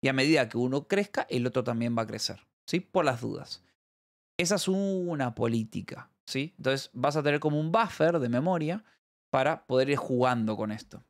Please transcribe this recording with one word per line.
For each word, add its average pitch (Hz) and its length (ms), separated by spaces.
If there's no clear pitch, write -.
Y 135 40
a 135 60
medida 135 360
que 113 80
uno 127 300
crezca, - 420
el 123 160
otro 127 180
también 120 320
va 113 80
a 107 40
crecer, 107 400
¿sí? 170 120
Por 180 260
las 120 160
dudas. - 420
Esa 180 160
es 180 120
una 180 680
política, 113 760
¿sí? 139 320
Entonces 135 360
vas 139 220
a 156 80
tener 147 160
como 151 200
un 156 120
buffer 170 460
de 123 120
memoria 165 540
para 135 340
poder 131 260
ir 143 60
jugando 120 600
con 107 140
esto - 380